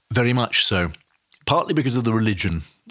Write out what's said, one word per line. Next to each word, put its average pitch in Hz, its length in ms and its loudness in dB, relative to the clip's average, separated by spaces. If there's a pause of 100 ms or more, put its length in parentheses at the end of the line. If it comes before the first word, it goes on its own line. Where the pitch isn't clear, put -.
(120)
Very 123 200 2
much 120 320 0
so. 87 280 0 (520)
Partly 160 300 0
because 127 220 0
of 123 80 0
the 113 80 0
religion, 101 500 0 (280)